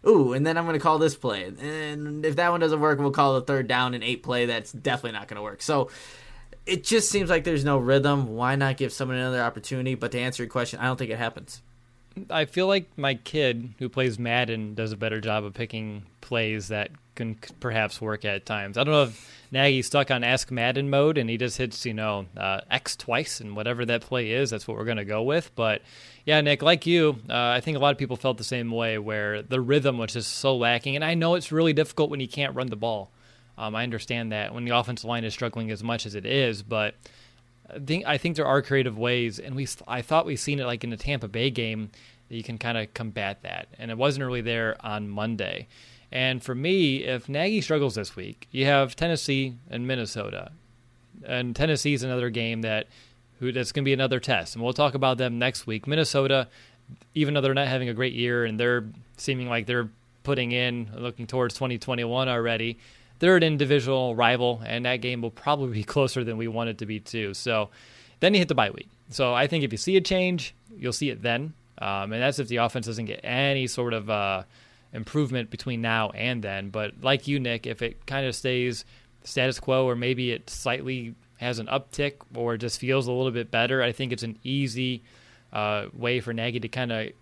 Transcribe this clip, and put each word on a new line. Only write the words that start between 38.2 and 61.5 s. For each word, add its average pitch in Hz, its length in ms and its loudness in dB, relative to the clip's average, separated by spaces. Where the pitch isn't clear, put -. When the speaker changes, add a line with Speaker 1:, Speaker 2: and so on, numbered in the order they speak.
Speaker 2:
there 156 100 0
are 135 160 4
creative 127 360 0
ways, 120 420 0
and 135 160 -10
we, 135 100 -4
I 123 140 -4
thought 160 240 4
we 151 100 -2
seen 143 240 -2
it, 127 60 -4
like, 120 180 -4
in 120 60 -6
the 113 80 -6
Tampa 127 320 -4
Bay 117 200 0
game, 110 400 -4
that 117 80 -14
you 113 80 -8
can 117 140 -10
kinda 117 300 -2
combat 104 560 -6
that, - 260 -10
and 117 100 -10
it 113 80 -6
wasn't 135 280 2
really 123 160 -2
there 113 340 0
on 107 220 -4
Monday. 101 600 -4
And 127 320 -2
for 127 100 -6
me, 143 520 2
if 127 240 -4
Nagy 180 320 0
struggles 143 340 2
this 104 180 -6
week, - 380 -12
you 131 140 2
have 139 320 4
Tennessee 139 580 0
and 123 180 -4
Minnesota, 104 640 -4
and 123 300 -2
Tennessee 147 380 2
is 123 100 0
another 127 260 0
game 113 340 -2
that, 110 240 0
who, 123 140 -2
that's 123 180 -2
gonna 139 140 0
be 135 80 6
another 131 260 2
test, 104 340 0
and 113 120 -8
we'll 127 80 0
talk 147 200 2
about 131 240 2
them 120 220 -2
next 127 260 -2
week. 110 220 -6
Minnesota, 135 600 2
even 151 180 2
though 147 80 2
they're 135 120 4
not 139 160 2
having 127 180 0
a 117 60 -2
great 123 200 0
year 120 300 2
and 110 160 -2
they're 120 240 2
seeming 127 320 -4
like 120 180 0
they're 120 220 0
putting 127 280 0
in, 120 420 0
looking 120 320 -8
towards 123 300 0